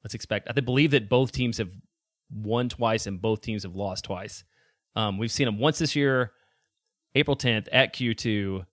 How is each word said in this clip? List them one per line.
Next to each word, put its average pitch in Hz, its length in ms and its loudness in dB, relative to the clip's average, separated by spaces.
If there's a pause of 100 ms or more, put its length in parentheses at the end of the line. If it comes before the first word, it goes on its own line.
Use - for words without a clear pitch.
let's - 80 -10
expect, - 420 -4
I 135 60 4
believe 131 300 4
that 117 180 2
both 127 240 4
teams 123 240 -2
have 98 140 -4 (580)
won 113 400 -2
twice 113 380 0
and 95 160 -6
both 110 180 0
teams 107 220 -4
have 92 140 -10
lost 95 280 -6
twice. 95 380 -10 (540)
Um, 104 200 0
we've 113 140 -2
seen - 140 0
them 110 160 0
once 156 180 2
this - 160 0
year, 135 380 2 (840)
April 143 220 2
tenth 110 340 0
at 131 220 4
Q 117 220 -2
two. 98 580 -2